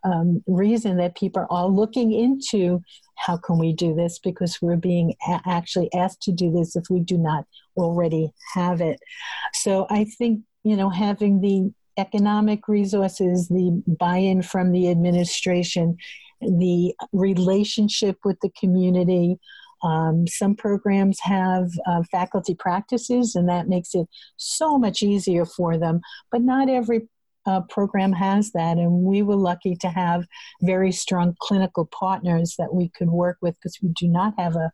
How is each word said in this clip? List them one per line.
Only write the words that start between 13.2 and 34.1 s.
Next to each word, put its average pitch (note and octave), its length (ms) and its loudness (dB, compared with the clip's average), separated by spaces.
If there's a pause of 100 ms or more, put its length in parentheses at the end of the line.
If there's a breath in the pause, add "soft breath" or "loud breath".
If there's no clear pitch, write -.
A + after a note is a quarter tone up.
the F3+ 360 2 (160)
buy-in F#3 420 2
from F3+ 300 0
the F3+ 180 2
administration, F3 1080 0 (440 loud breath)
the F3+ 520 2 (180)
relationship G3 1120 0
with G3 160 -2
the G3 80 -2 (100)
community. F3+ 800 2 (440 loud breath)
Um, D#3+ 440 2
some G3+ 280 0
programs G3 680 0
have, F#3 480 0 (160)
uh, E3+ 240 0
faculty F#3 460 -2
practices, A#3 800 -2
and F3 140 2
that F3 180 -2
makes F3+ 260 -2
it F3 140 -2 (300 loud breath)
so D#4 400 -2
much A3 260 0
easier F#3+ 420 0
for E3 320 -2
them, E3 220 0 (320 loud breath)
but A#3+ 100 0
not C4 280 2
every, A#3 400 0 (360)
uh, F#3+ 240 0
program G3 440 0
has G3 380 0
that, E3 260 0
and F3 260 2
we G3 180 2
were G3+ 140 2
lucky F3+ 400 0
to F3+ 140 -4
have F3 360 -2 (360 loud breath)
very F#3 320 2
strong F3 460 0
clinical F#3+ 460 0
partners F3 720 -2
that E3 160 -4
we F3+ 160 0
could F3 200 -2
work F3 320 0
with E3+ 180 -4
'cause - 240 -12
we F#3 60 0
do F3 180 -2
not F#3 300 2